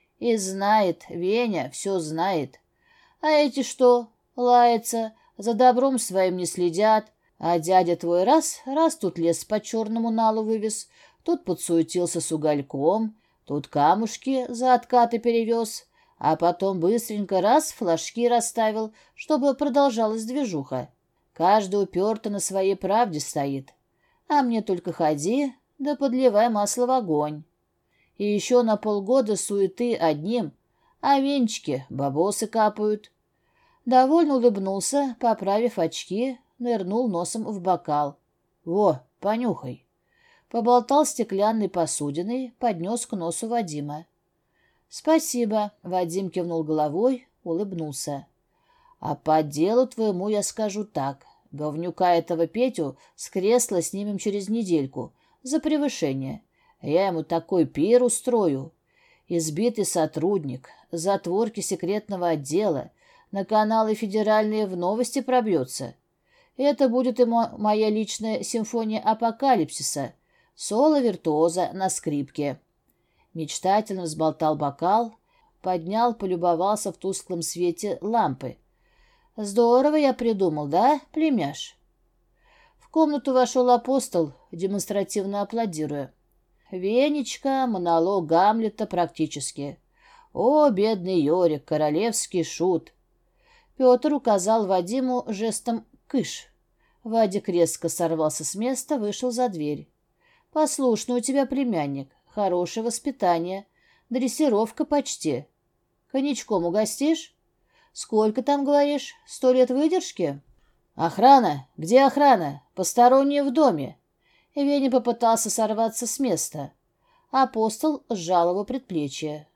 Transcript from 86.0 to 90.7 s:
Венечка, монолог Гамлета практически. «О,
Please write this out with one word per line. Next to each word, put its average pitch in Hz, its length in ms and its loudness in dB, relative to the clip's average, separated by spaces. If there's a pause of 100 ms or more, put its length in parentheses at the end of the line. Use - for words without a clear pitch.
Венечка, 262 960 -2
монолог 175 600 2
Гамлета 208 600 2
практически. 151 920 -6 (520)
«О, 285 380 4